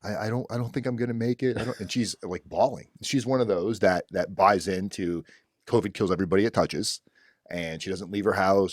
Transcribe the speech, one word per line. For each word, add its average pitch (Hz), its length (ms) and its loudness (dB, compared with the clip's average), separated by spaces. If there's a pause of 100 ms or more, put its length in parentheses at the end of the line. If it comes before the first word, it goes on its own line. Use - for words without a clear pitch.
I, 104 240 -6
I - 20 -2
don't, 120 220 -2
I 120 60 -4
don't 120 160 -4
think 127 120 -4
I'm 127 100 -4
gonna 120 180 -4
make 117 300 -2
it. 123 140 0
I 110 80 -4
don't, 123 140 -6
and 98 120 -8
she's, 113 320 -2
like, 90 220 -6
bawling. 95 420 0 (140)
She's 127 240 -2
one 131 160 2
of 117 60 2
those 104 320 0
that, 92 320 4
that 90 240 -2
buys 95 320 4
into 92 560 -2 (420)
covid 107 280 2
kills 95 180 0
everybody 92 340 2
it 113 80 0
touches, 82 480 0 (480)
and 82 320 -8
she - 80 -10
doesn't 92 220 -8
leave 101 140 -2
her 101 80 2
house. 98 400 4